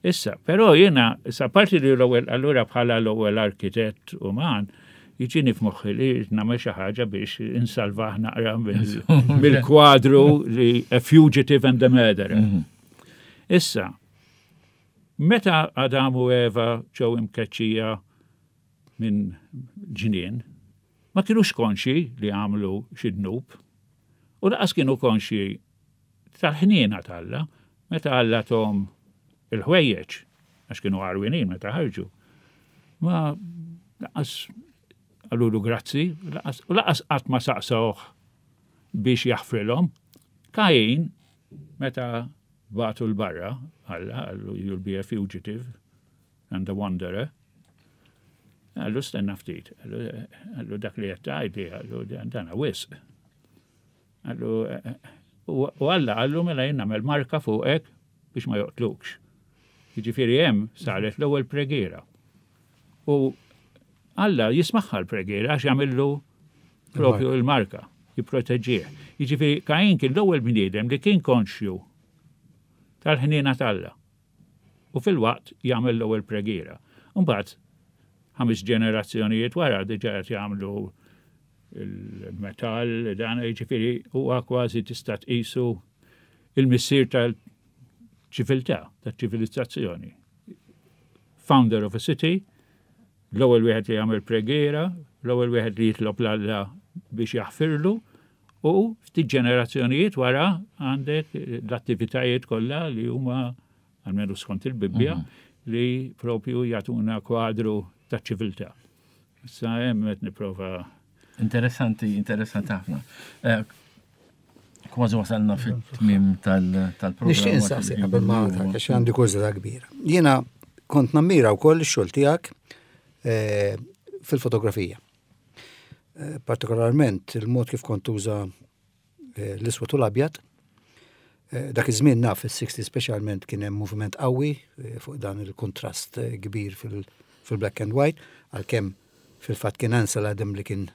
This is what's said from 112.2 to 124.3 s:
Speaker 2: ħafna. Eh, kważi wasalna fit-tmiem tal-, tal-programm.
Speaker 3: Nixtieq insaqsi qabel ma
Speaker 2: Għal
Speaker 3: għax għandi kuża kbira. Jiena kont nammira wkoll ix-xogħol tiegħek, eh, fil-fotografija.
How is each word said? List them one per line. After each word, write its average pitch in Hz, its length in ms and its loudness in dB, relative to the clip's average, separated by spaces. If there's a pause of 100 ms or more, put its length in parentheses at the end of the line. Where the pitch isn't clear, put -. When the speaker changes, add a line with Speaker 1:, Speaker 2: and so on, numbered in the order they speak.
Speaker 2:
ħafna. 92 260 -6 (440)
Eh, 110 200 2 (1300)
kważi 117 280 0
wasalna 107 420 0
fit-tmiem 104 800 2
tal-, 95 560 2
tal-programm. - 320 -2
Speaker 3:
Nixtieq 170 260 4
insaqsi - 460 0
qabel 95 240 2
ma 110 240 4
Speaker 2:
Għal 95 240 -2
Speaker 3:
għax 113 160 -6
għandi 120 240 4
kuża 104 400 2
kbira. 107 320 -10 (180)
Jiena 156 360 6 (480)
kont 135 260 2
nammira 156 400 6
wkoll 156 320 6
ix-xogħol 95 260 0
tiegħek, 143 400 2 (720)
eh, 104 520 0 (460)
fil-fotografija. 110 720 -2 (1200)